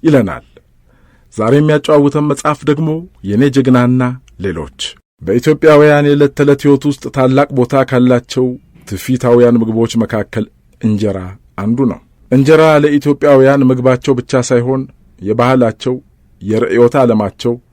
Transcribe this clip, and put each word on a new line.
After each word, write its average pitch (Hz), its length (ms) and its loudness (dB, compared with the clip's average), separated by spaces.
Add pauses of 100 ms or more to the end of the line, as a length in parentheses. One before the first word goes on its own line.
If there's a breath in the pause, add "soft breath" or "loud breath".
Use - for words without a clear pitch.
ይለናል። 110 440 0 (880)
ዛሬ 110 220 -2
የሚያጨዋውተን 147 680 0
መጽሐፍ 147 400 -4
ደግሞ 151 240 -2 (340)
የኔ 104 280 -2
ጀግናና 127 520 0 (360)
ሌሎች። 82 400 -10 (420)
በኢትዮጵያውያን 147 880 2
የዕለት 143 260 2
ተዕለት 143 280 0
ሕይወት 143 240 2
ውስጥ 143 260 -4
ታላቅ 135 420 0
ቦታ 131 320 0
ካላቸው 127 600 0 (420)
ትውፊታውያን 120 720 0
ምግቦች 113 380 -2
መካከል 107 480 -6 (360)
እንጀራ 104 380 -4 (380)
አንዱ 110 280 -4
ነው። 110 140 -4 (320)
እንጀራ 143 320 4 (160)
ለኢትዮጵያውያን 143 880 2
ምግባቸው 127 480 0
ብቻ 127 280 -4
ሳይሆን 131 380 -2 (400)
የባህላቸው፣ 120 760 -2 (460)
የርዕዮተ 113 560 0
ዓለማቸው፣ 117 560 -2 (200)